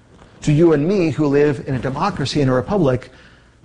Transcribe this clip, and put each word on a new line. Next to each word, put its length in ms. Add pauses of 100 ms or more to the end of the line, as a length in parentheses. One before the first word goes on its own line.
(400)
to 120
you 200
and 160
me 220
who 160
live 420
in 80
a 20
democracy, 640
in 80
a 40
republic, 580 (540)